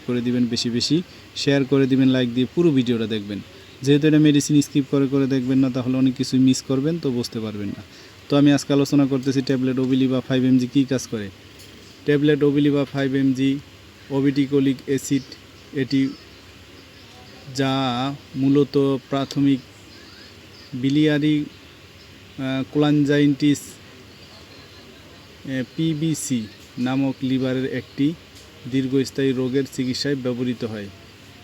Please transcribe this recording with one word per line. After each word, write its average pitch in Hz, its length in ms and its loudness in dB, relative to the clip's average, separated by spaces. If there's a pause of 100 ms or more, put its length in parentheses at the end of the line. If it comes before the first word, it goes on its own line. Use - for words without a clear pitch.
করে 123 140 -2
দিবেন, 123 260 0
বেশি 117 240 -4
বেশি 135 320 0 (340)
শেয়ার 139 280 0
করে 135 220 2
দিবেন, 131 220 4
লাইক 127 260 0
দিয়ে 127 200 0
পুরো 175 160 4
ভিডিওটা 120 360 0
দেখবেন। 104 340 -6 (420)
যেহেতু 143 240 4
এটা 151 120 6
মেডিসিন, 147 420 4
স্কিপ 139 300 -2
করে 139 160 2
করে 135 200 0
দেখবেন 131 320 0
না, 135 120 2
তাহলে 127 260 -2
অনেক 131 180 2
কিছুই 131 240 -2
মিস 131 240 4
করবেন, 143 360 -2
তো 147 120 -4
বুঝতে 120 300 -6
পারবেন 104 280 -8
না। 101 140 -10 (460)
তো 143 80 2
আমি 143 160 6
আজকে 143 200 0
আলোচনা 143 340 4
করতেছি 135 360 0
ট্যাবলেট 131 360 -2
ওবিলিভা 131 420 0
ফাইভ 127 240 0
এমজি 127 220 4
কী 135 180 2
কাজ 127 220 -2
করে। 104 240 -8 (720)
ট্যাবলেট 147 380 2
ওবিলিভা 143 420 2
ফাইভ 139 300 -2
এমজি 135 440 0 (520)
ওবিটিকোলিক 139 680 0 (100)
অ্যাসিড, 135 360 -2 (500)
এটি 135 360 -2 (1500)
যা 135 600 -2 (220)
মূলত 139 640 2 (100)
প্রাথমিক 139 520 -2 (1200)
biliary, 147 260 2
আহ, 147 360 0 (1300)
cholangitis, 147 800 2
আহ, - 2000 -14 (140)
পিবিসি 151 720 -2 (320)
নামক 131 440 -2
লিভারের 131 500 -2
একটি 139 420 -2 (580)
দীর্ঘস্থায়ী 135 600 0
রোগের 131 320 -2 (120)
চিকিৎসায় 135 400 -2
ব্যবহৃত 123 480 -4
হয়। 107 240 -8 (540)